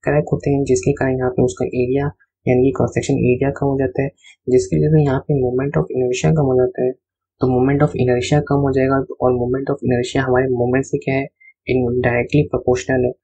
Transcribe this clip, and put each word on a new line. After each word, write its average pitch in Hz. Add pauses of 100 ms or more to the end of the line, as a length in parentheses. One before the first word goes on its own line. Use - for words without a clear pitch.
क्रैक 147
होते 147
हैं, 139
जिसके 135
कारण 131
यहाँ 127
पे 127
उसका 127
area 127 (420)
यानी 127
कि 135
cross -
section 131
area 127
कम 139
हो 135
जाता 135
है, 139 (380)
जिसकी 127
वजह 151
से 156
यहाँ 135
पे 151
moment 127
of -
inertia 127
कम 139
हो 127
जाता 127
है। 127 (500)
तो 127
moment 135
of -
inertia 123 (100)
कम 143
हो 135
जाएगा 135 (220)
और 127
moment 131
of -
inertia 123
हमारे 131
moment 123
से 143
क्या 135
है, 139 (400)
in-, 127
directly 123 (100)
प्रोपोर्शनल 123
है। 127 (120)